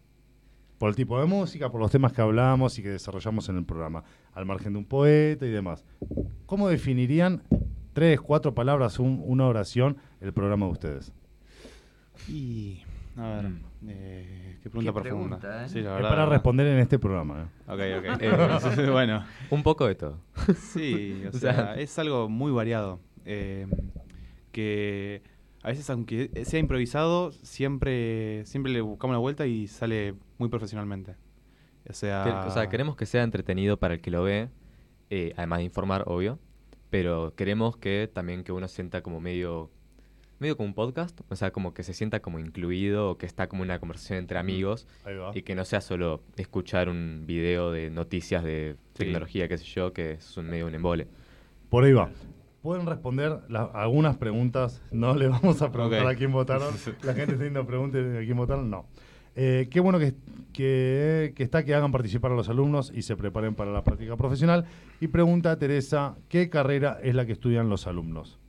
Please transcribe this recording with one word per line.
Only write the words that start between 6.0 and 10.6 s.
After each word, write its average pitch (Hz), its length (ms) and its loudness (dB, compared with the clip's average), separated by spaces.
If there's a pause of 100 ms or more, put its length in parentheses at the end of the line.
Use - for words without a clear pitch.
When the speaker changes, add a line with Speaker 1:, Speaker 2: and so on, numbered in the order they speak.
Speaker 1:
¿Cómo 196 200 2
definirían 143 760 2 (500)
tres, 156 260 6
cuatro 147 360 2
palabras, 127 440 2
un, 127 260 2
una 127 220 4
oración, 123 500 2 (220)
el 95 140 -6
programa 101 320 2